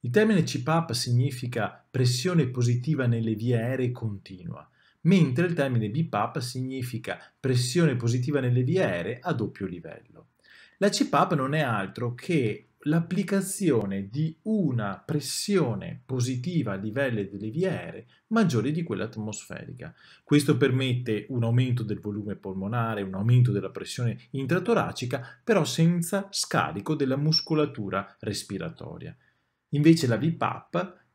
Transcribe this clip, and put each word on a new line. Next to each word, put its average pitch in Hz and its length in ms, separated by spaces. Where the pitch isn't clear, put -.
Il 123 120
termine 208 320
C - 180
pap 160 300
significa 120 960
pressione 131 560
positiva 123 600
nelle 113 280
vie 113 260
aeree 123 300
continua, 92 760
mentre 165 440
il 170 80
termine 123 360
B 151 140
pap 107 340
significa 127 800
pressione 127 560
positiva 123 420
nelle 123 240
vie 165 220
aeree 95 360
a 175 120
doppio 101 340
livello. 85 640
La 202 140
C - 180
pap 175 260
non 135 200
è 156 60
altro 113 540
che 123 540
l'applicazione 165 1300
di 156 340
una 131 600
pressione 143 1040
positiva 127 680
a - 20
livello 107 480
delle 101 260
vie 170 180
aeree 87 380
maggiore 160 420
di 165 140
quella 98 200
atmosferica. - 880
Questo 147 340
permette 123 720
un 123 120
aumento 120 400
del 101 160
volume 104 380
polmonare, 104 680
un 95 120
aumento 117 360
della 95 200
pressione - 640
intratoracica, 135 1120
però 190 220
senza 175 680
scarico 101 640
della 135 220
muscolatura 139 1040
respiratoria. 82 960
Invece 156 300
la 117 100
vipap 165 880